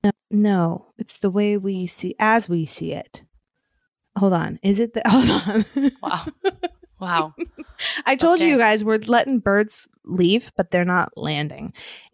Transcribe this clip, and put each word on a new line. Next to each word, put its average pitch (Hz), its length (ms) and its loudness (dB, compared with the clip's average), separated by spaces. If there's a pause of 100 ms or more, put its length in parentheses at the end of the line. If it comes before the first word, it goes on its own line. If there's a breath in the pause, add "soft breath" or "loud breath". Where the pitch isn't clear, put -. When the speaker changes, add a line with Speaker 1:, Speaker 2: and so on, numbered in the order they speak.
Speaker 1:
No, 202 60 4 (200)
no, 190 560 0 (120)
it's - 180 -10
The 202 140 -2
Way 208 260 0
We 190 300 -4
See, - 320 -8
As 220 280 2
We 170 200 -2
See 165 260 -8
It. - 300 -14 (960)
Hold 190 160 2
on. 160 320 -2
Is 196 160 2
it 233 140 -2
the, - 80 -4
<laughs> - 40 -8
hold 220 580 2 (120)
on. 269 160 0 (100)
Speaker 2:
Wow. - 220 -6 (760)
Wow. 165 340 -2 (680 loud breath)
Speaker 1:
I 269 120 2
told 330 240 4
you, 330 60 2
Speaker 2:
Okay. 320 60 4
Speaker 1:
you 269 60 4
guys, 214 260 4
we're 220 140 0
letting 240 400 2
birds 208 480 0 (180)
leave, 185 520 2
but 180 160 -2
they're 175 120 2
not - 320 0
landing. 151 560 -6 (420 loud breath)